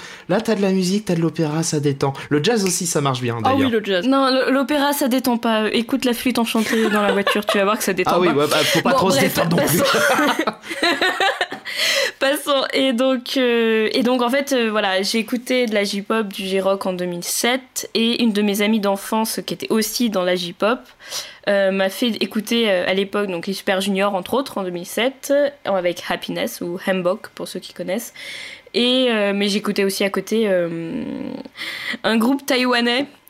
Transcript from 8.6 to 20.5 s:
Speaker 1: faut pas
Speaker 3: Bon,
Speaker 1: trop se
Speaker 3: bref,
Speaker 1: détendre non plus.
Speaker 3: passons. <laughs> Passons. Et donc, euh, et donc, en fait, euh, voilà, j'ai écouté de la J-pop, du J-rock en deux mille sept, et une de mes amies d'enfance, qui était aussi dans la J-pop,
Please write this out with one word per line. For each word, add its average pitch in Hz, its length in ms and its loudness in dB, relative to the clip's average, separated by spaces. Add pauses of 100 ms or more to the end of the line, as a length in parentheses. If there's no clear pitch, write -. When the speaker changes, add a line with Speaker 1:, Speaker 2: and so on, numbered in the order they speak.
Speaker 1:
faut - 180 2
pas - 100 2
Speaker 3:
Bon, 277 60 4
Speaker 1:
trop 254 140 4
se 277 60 4
Speaker 3:
bref, - 180 2
Speaker 1:
détendre 170 220 2
non 285 80 4
plus. 170 140 2
Speaker 3:
passons. - 1160 0
<laughs> - 60 -2 (1160)
Passons. 277 440 0 (100)
Et 269 200 2
donc, 247 420 0
euh, 233 560 2
et 262 120 2
donc, 247 180 2
en 240 80 2
fait, 277 240 0
euh, 233 180 2
voilà, 196 300 0
j'ai 202 160 -2
écouté 247 480 -2
de 214 80 -2
la 208 100 2
J-pop, 202 440 -2
du 196 180 -10
J-rock 190 400 0
en 190 80 -2
deux 180 120 -4
mille 175 180 -6
sept, - 720 -4
et 226 280 2
une 226 80 4
de 202 100 0
mes 208 200 0
amies 214 180 2
d'enfance, 202 640 -2
qui - 80 -8
était - 180 -8
aussi 220 380 0
dans 190 140 0
la 180 120 2
J-pop, 185 440 -2 (680)